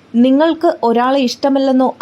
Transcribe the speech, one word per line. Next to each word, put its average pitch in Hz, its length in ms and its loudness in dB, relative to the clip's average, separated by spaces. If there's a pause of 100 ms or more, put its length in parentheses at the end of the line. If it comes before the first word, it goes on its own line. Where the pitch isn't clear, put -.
(140)
നിങ്ങൾക്ക് 311 680 2
ഒരാളെ 240 380 0
ഇഷ്ടമല്ലെന്നോ 262 800 -2